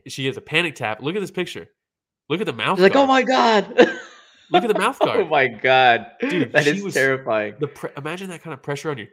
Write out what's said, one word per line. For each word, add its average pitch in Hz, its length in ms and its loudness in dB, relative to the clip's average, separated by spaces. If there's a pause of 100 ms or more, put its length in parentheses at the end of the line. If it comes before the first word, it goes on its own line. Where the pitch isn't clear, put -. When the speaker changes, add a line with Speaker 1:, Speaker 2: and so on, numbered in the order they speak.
Speaker 1:
she 135 160 -10
gets 127 140 -4
a 104 40 -12
panic 160 340 -4
tap. 110 260 -6
Look 156 140 -6
at 208 60 -4
this 190 100 -8
picture. 139 380 -10 (600)
Look 175 120 -2
at - 60 -4
the 139 60 -6
mouth 127 240 -2
Speaker 2:
She's 180 60 4
like, 190 100 6
Speaker 1:
guard. 277 100 4
Speaker 2:
"Oh 269 40 2
my 262 160 2
God." 226 540 2
<laughs> - 220 4 (500)
Speaker 1:
Look 349 140 2
at 240 40 -4
the 208 80 2
mouth 220 260 0
Speaker 2:
Oh 170 240 2
Speaker 1:
guard. - 20 -14
Speaker 2:
my 143 200 2
God. 120 600 4 (220)
Speaker 1:
Dude, 147 240 -2
Speaker 2:
That 147 140 4
Speaker 1:
she 170 120 0
Speaker 2:
is - 20 -8
Speaker 1:
was 185 120 -8
Speaker 2:
terrifying. 135 640 0
Speaker 1:
the 143 100 -6
pre-, - 300 -12
imagine 175 320 -10
that 165 120 -14
kind 160 120 -14
of 127 100 -18
pressure 143 280 -8
on 135 60 -6
your 104 160 -14